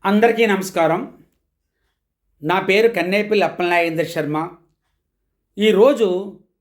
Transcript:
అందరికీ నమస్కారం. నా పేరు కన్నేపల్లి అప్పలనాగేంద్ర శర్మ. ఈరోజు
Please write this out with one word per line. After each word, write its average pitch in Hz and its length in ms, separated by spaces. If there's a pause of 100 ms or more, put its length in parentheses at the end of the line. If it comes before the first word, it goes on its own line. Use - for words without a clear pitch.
అందరికీ 220 380
నమస్కారం. 185 720 (1200)
నా 175 180
పేరు 196 280
కన్నేపల్లి 196 580
అప్పలనాగేంద్ర 170 580
శర్మ. 156 460 (1080)
ఈరోజు 208 800 (220)